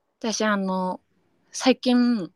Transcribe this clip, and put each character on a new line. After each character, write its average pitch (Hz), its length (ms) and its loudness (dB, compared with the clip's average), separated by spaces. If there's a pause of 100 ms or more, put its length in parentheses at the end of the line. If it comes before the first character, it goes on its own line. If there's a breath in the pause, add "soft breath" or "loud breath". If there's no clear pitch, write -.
(200)
私、 220 260 -2
あ 208 100 2
の、 190 460 -4 (500)
最 254 260 2
近、 240 580 0